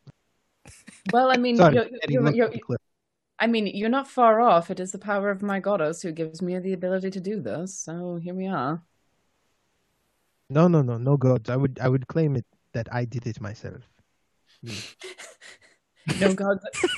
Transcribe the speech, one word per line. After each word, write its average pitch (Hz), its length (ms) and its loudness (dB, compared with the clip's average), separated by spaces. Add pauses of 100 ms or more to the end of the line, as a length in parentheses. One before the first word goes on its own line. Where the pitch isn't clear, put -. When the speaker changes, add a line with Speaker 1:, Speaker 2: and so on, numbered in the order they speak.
(1120)
Speaker 1:
Well, 254 180 4
I 254 80 4
mean, 247 180 2
Speaker 2:
Sorry, 175 180 8
Speaker 1:
you're, - 100 4
Speaker 2:
and - 100 -12 (120)
he - 80 -2
Speaker 1:
you're, 254 80 2
Speaker 2:
looks - 140 2
Speaker 1:
you're, 165 100 4
Speaker 2:
at 220 60 -4
the 117 80 -10
cliff. 123 200 -6 (580)
Speaker 1:
I 220 100 2
mean, 226 180 2
you're 202 220 -4
not 262 200 0
far 226 320 4
off. 226 300 4
It 180 80 -6
is 185 140 -8
the 196 60 -10
power 202 320 -2
of 196 120 -6
my 202 160 -2
goddess 170 440 -2
who 170 100 -6
gives 160 300 -8
me 180 160 -4
the 185 160 -4
ability 185 360 -4
to 190 100 -8
do 196 200 -6
this. 143 360 -8
So 175 460 -10
here 175 120 -10
we 190 120 -6
are. 165 360 -4 (1700)
Speaker 2:
No, 160 180 6
no, 165 140 6
no, 120 160 -2
no 135 180 2
gods. 123 340 2
I 123 60 0
would, 139 260 0
I 131 60 2
would 131 180 0
claim 156 300 0
it 117 80 -4 (280)
that 113 200 -6
I 120 120 -2
did 117 220 -8
it 110 140 -8
myself. 107 420 -12 (800)
Me. 113 160 -12
Speaker 1:
<laughs> 95 60 -12 (1300)
No 190 160 4
gods. 196 260 0 (380)